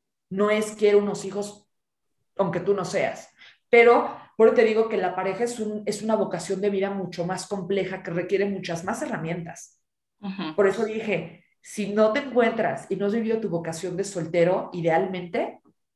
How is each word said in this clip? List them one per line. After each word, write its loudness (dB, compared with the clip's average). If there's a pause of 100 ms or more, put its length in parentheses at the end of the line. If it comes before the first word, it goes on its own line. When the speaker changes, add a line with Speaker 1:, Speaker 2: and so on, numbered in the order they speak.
(300)
Speaker 1:
No 2
es, 0
"Quiero 8
unos -2
hijos -8 (680)
aunque 0
tú 2
no -2
seas". -4 (400)
Pero, 6 (200)
por 8
eso 6
te 6
digo 2
que -2
la -2
pareja -2
es -4
un, -6
es -4
una 0
vocación -2
de 2
vida 0
mucho -4
más -6
compleja -4
que -8
requiere 0
muchas -4
más -4
herramientas. -8 (420)
Speaker 2:
Ujú. -8
Speaker 1:
Por -2
eso -2
dije, -8 (160)
si -8
no 4
te 0
encuentras 0
y -2
no -2
has 0
vivido 0
tu -4
vocación -6
de -2
soltero, 0
idealmente, -2 (340)